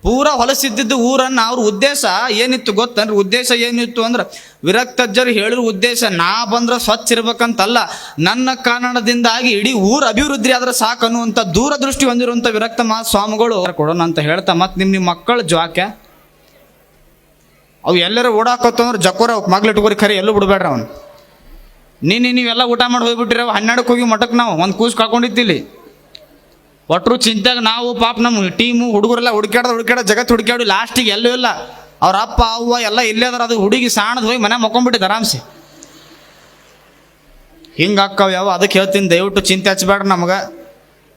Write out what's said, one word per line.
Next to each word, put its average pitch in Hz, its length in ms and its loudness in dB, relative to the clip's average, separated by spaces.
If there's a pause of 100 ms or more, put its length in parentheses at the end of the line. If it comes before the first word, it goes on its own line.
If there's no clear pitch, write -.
ಪೂರಾ 262 280 2
ಹೊಲಸಿದ್ದಿದ್ದು 254 640 0
ಊರನ್ನ 254 500 2
ಅವ್ರ 247 140 -2
ಉದ್ದೇಶ 226 440 0 (260)
ಏನಿತ್ತು 240 420 0
ಗೊತ್ತನ್ರಿ? 214 440 0
ಉದ್ದೇಶ 220 340 0
ಏನಿತ್ತು 240 540 -2
ಅಂದ್ರೆ, 233 480 -4 (120)
ವಿರಕ್ತ 240 360 0
ಅಜ್ಜರು 247 300 2
ಹೇಳಿರೋ 226 320 0
ಉದ್ದೇಶ, 233 480 0
"ನಾ 185 340 0
ಬಂದ್ರ 240 340 0
ಸ್ವಚ್ಛ - 340 0
ಇರ್ಬೇಕಂತಲ್ಲ, 233 680 0 (400)
ನನ್ನ 226 360 0
ಕಾರಣದಿಂದಾಗಿ 240 960 0
ಇಡೀ 214 220 0
ಊರ್ 233 320 2
ಅಭಿವೃದ್ಧಿ 254 480 0
ಆದ್ರೆ 247 200 0
ಸಾಕು" 240 340 -2
ಅನ್ನುವಂಥ 233 320 -2
ದೂರದೃಷ್ಟಿ 269 680 0
ಹೊಂದಿರುವಂಥ 240 400 0
ವಿರಕ್ತ 226 340 -2
ಮಹಾ 226 220 0
ಸ್ವಾಮಿಗಳು 214 720 0
ಕೊಡೋಣ 165 300 0
ಅಂತ 165 160 0
ಹೇಳ್ತಾ, 160 340 0
ಮತ್ 180 260 0
ನಿಮ್, 190 120 2
ನಿಮ್ 190 160 0
ಮಕ್ಕಳ 233 340 -2
ಜ್ವಾಕ್ಯ 170 420 0 (2000)
ಅವು 180 120 2
ಎಲ್ಲರೂ 220 360 0
ಓಡಾಕತ್ತಂದ್ರೆ 233 680 0
ಜಕೋರ 185 280 2
ಅವಕ್ಕೆ 214 200 -2
ಮಗ್ಲು 208 200 4
ಇಟ್ಕೋರಿ, 208 240 2
ಖರೆ 208 220 2
ಎಲ್ಲೂ 196 160 0
ಬಿಡ್ಬೇಡ್ರಿ 196 360 2
ಅವ್ನು. 120 360 -6 (1000)
ನೀ, 185 160 2
ನೀ, 247 140 2
ನೀವೆಲ್ಲ 247 300 0
ಊಟ 240 240 0
ಮಾಡಿ 240 180 0
ಹೋಗ್ಬಿಟ್ರಿ, 233 360 0
ಅವು 240 100 -2
ಹನ್ನೆರಡಕ್ಕೆ 233 420 0
ಹೋಗಿ 240 120 2
ಮಠಕ್ಕೆ 233 320 0
ನಾವು 208 260 0
ಒಂದ್ 190 120 0
ಕೂಸು 233 220 0
ಕಳ್ಕೊಂಡಿದ್ದಿಲ್ಲಿ. 220 880 -2 (1040)
ಒಟ್ರು 185 280 2
ಚಿಂತ್ಯಾಗ 226 420 0
ನಾವು 240 420 -2
ಪಾಪ 233 200 0
ನಮ್ಮ 226 280 2
ಟೀಮು 240 420 0
ಹುಡುಗರೆಲ್ಲ 233 400 2
ಹುಡುಕ್ಯಾಡ್ದ 220 400 0
ಹುಡುಕ್ಯಾಡ 233 300 -2
ಜಗತ್ತು 233 340 2
ಹುಡುಕ್ಯಾಡಿ 233 300 -2
ಲಾಸ್ಟಿಗೆ 220 460 0
ಎಲ್ಲೂ 226 200 0
ಇಲ್ಲ. 247 160 -2 (560)
ಅವ್ರ 185 180 4
ಅಪ್ಪ 226 300 0
ಅವ್ವ 233 320 -2
ಎಲ್ಲ 220 180 0
ಇಲ್ಲೇ 226 260 0
ಅದಾರ. 247 160 -2
ಅದು 233 160 0
ಹುಡುಗಿ 233 300 2
ಸಾಣದ್ 220 360 0
ಹೋಗಿ 233 120 0
ಮನೆ 226 260 0
ಮಕ್ಕೊಂಡ್ಬಿಟ್ಟಿದ್ 233 420 0
ಆರಾಮ್ಸೆ. 196 340 -2 (2500)
ಹಿಂಗ್ 196 240 2
ಅಕ್ಕಾವ್ 196 320 2
ಯಾವ, 190 180 -2
ಅದಕ್ಕೆ 190 280 0
ಹೇಳ್ತೀನಿ, 190 320 0
ದಯವಿಟ್ಟು 196 300 2
ಚಿಂತೆ 190 300 0
ಹಚ್ಬೇಡ್ರಿ 196 380 0
ನಮಗ. 175 220 0 (880)